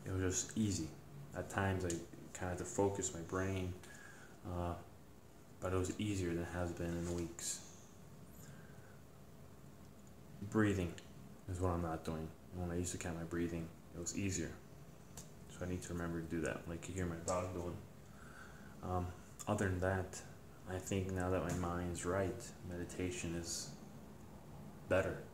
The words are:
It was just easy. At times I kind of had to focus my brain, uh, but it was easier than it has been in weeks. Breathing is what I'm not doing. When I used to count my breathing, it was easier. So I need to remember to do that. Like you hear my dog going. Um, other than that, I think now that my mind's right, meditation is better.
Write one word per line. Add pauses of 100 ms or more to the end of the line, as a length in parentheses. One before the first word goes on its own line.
It
was
just
easy. (480)
At
times
I (460)
kind
of
had
to
focus
my
brain, (720)
uh, (880)
but
it
was
easier
than
it
has
been
in
weeks. (3000)
Breathing (580)
is
what
I'm
not
doing. (280)
When
I
used
to
count
my
breathing, (280)
it
was
easier. (960)
So
I
need
to
remember
to
do
that.
Like
you
hear
my (100)
dog
going. (1040)
Um, (400)
other
than
that, (500)
I
think
now
that
my
mind's
right, (280)
meditation
is (1160)
better. (160)